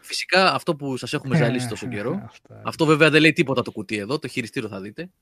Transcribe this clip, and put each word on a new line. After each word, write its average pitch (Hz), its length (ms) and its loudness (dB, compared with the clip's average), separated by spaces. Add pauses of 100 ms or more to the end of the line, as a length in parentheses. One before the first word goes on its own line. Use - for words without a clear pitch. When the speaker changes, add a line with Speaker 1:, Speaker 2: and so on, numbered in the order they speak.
Speaker 1:
φυσικά - 540 2
αυτό 151 220 -2
που 139 200 -6
σας 120 160 -8
έχουμε 135 240 -2
ζαλίσει 123 320 0
τόσο 107 220 -8
Speaker 2:
<laughs> - 40 -8
Speaker 1:
καιρό, 127 300 -4
Speaker 2:
Αυτά. - 400 -20
Speaker 1:
αυτό 113 200 0
βέβαια 156 260 6
δεν 151 100 6
λέει 156 120 6
τίποτα 131 300 0
το - 100 -6
κουτί 107 260 -6
εδώ, 110 200 -4
το 139 100 -10
χειριστήριο 117 400 -8
θα 101 120 -10
δείτε 110 300 -14 (120)